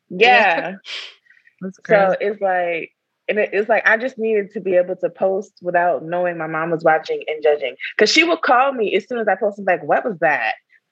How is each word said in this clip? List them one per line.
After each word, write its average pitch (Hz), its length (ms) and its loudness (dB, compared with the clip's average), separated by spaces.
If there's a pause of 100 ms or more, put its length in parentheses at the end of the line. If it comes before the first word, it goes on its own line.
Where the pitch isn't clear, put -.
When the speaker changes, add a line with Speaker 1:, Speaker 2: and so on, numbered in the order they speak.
Speaker 1:
Yeah. 196 180 2 (300)
Speaker 2:
Yeah. 165 180 -6 (880)
Speaker 3:
That's 190 160 -12
Speaker 2:
So - 60 -20
Speaker 3:
crazy. 196 380 4
Speaker 2:
it's 202 200 -4
like, 180 500 -2 (360)
and 196 100 0
it, 208 160 0
it's 202 160 -2
like, 214 180 2
I 214 100 4
just 254 200 -6
needed 214 360 0
to 226 60 -6
be 185 160 -2
able 180 220 2
to 175 120 -4
post 190 520 -2
without 175 420 0
knowing 175 340 -2
my 160 100 -6
mom 160 240 -4
was 160 120 -4
watching 160 440 0
and 156 160 -6
judging. 147 320 0 (220)
'Cause 214 140 4
she 311 120 4
would 330 180 0
call 262 320 2
me 226 220 -2
as 208 120 -2
soon 247 120 -6
as 214 80 -2
I 190 80 2
posted, 202 320 -4
like, 170 160 0
"What 170 200 0
was 208 160 -4
that? 135 360 0 (360)